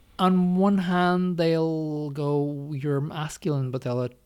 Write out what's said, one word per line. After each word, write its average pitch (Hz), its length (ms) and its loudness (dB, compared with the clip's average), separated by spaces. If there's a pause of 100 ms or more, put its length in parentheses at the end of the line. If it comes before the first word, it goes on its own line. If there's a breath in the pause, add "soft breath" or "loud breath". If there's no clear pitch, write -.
(200)
on 185 340 4
one 196 240 4
hand, 180 600 2
they'll 160 720 0
go, 143 640 -2
"You're 139 280 -2
masculine," 151 720 -4
but 131 100 -6
they'll, 123 260 -2 (180)